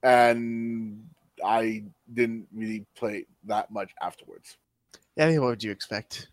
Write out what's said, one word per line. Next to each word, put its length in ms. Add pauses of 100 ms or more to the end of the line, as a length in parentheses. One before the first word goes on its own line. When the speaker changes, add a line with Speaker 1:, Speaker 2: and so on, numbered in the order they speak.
Speaker 1:
And 1040 (360)
I 380 (300)
didn't 420
really 400
play 320 (180)
that 280
much 180 (100)
afterwards. 560 (600)
Speaker 2:
Yeah, 100
I 40
mean, 100
what 80
would 160
you 80
expect? 600